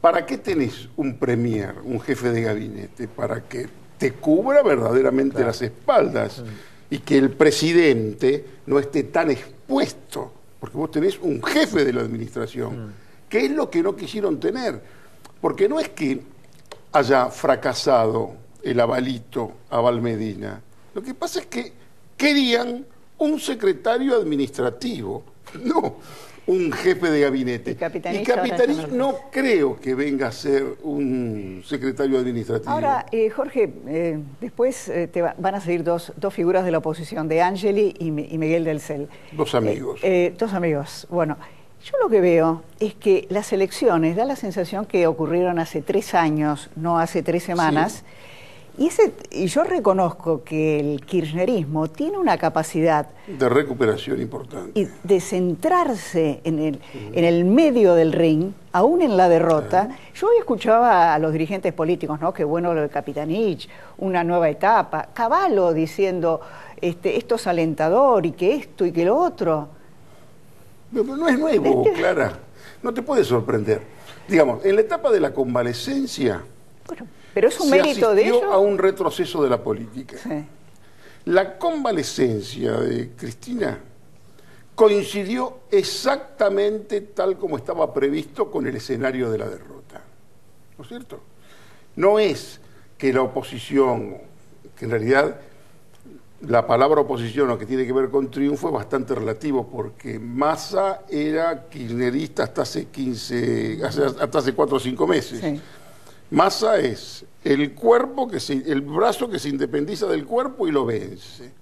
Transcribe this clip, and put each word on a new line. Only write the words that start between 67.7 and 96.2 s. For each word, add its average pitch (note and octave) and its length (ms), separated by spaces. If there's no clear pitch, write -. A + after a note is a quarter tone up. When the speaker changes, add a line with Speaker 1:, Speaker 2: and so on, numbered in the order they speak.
Speaker 3:
y D#3+ 60
que F#3+ 240
esto - 300
y E3+ 80
que E3+ 120
lo A3 120
otro. F3 500
Speaker 1:
Pero, A#3 140
pero C4+ 120
no E4 100
es C4+ 120
nuevo, D4 460
Speaker 3:
Este G4 140
Speaker 1:
Clara. C3 400
No A#3+ 100
te A#3+ 80
puede B3 220
sorprender. A2+ 580
Digamos, D#3 380
en G3 100
la A3 60
etapa C4+ 300
de G3+ 80
la C#3+ 140
convalescencia, B2 1080
Speaker 3:
Bueno, B3+ 200
pero G#3+ 140
es - 120
un E4 100
Speaker 1:
se - 60
Speaker 3:
mérito A3+ 380
de G3+ 80
Speaker 1:
asistió A#3+ 200
Speaker 3:
ellos. G4 120
Speaker 1:
a F#3+ 60
un G3+ 180
retroceso F#3 640
de C3 60
la A#2+ 140
política. A2+ 580
Speaker 3:
Sí. D3+ 240
Speaker 1:
La F#3 320
convalescencia C#3 1160
de A#2+ 440
Cristina D3+ 600
coincidió G#3 840
exactamente G#3 1300
tal F#3+ 360
como D#3 200
estaba D#3+ 360
previsto D3 560
con C3 180
el - 80
escenario B2+ 560
de G#2+ 60
la G#2+ 100
derrota. - 540
¿No D3 60
es - 60
cierto? A#3+ 300
No G3+ 240
es F3 400
que C3+ 160
la C3 80
oposición, A#2+ 960
que B2 100
en A2+ 60
realidad C3 440